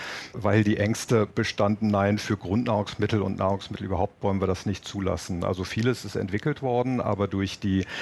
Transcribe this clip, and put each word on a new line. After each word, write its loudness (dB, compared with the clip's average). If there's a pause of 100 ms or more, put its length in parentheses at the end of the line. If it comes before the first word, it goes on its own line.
(320)
weil 4
die 4
Ängste 2
bestanden, 0
nein, 4
für -2
Grundnahrungsmittel 0
und -2
Nahrungsmittel -2
überhaupt -2
wollen 0
wir 0
das -2
nicht -4
zulassen. -4
Also -2
vieles -2
ist -8
entwickelt -4
worden, 0
aber 0
durch -2
die 2 (140)